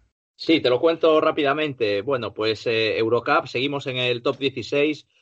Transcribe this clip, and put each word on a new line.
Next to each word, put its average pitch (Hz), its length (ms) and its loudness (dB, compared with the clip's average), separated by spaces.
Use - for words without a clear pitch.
Sí, 160 260 0
te - 80 2
lo 123 100 2
cuento 165 400 4
rápidamente. 143 840 0
Bueno, 117 300 -2
pues, 110 360 -2
eh, 110 320 0
Eurocup, 120 480 0
seguimos 139 400 -4
en 127 100 -6
el 123 240 -2
top 135 160 -2
dieciséis, 143 720 -2